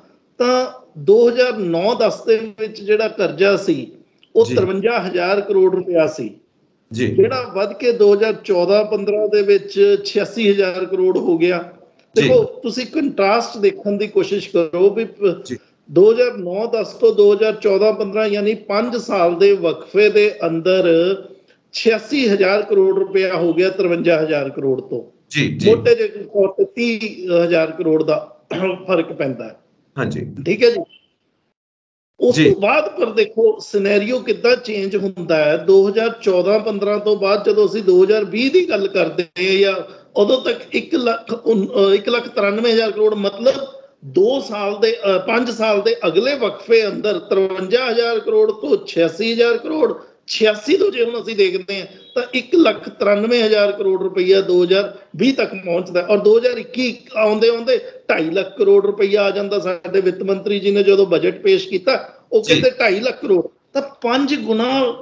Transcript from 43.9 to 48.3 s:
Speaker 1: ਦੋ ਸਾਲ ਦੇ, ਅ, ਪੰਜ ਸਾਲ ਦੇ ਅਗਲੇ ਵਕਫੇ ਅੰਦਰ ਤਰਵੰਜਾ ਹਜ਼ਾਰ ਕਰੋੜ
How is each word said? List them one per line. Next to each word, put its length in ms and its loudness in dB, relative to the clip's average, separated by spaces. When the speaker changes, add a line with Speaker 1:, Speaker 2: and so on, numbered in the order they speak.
Speaker 1:
ਦੋ 360 2
ਸਾਲ 400 -6
ਦੇ, 160 2
ਅ, 20 2
ਪੰਜ 320 -2
ਸਾਲ 320 0
ਦੇ 140 0
ਅਗਲੇ 280 0
ਵਕਫੇ 520 0
ਅੰਦਰ 320 -4
ਤਰਵੰਜਾ 720 -2
ਹਜ਼ਾਰ 280 0
ਕਰੋੜ 340 0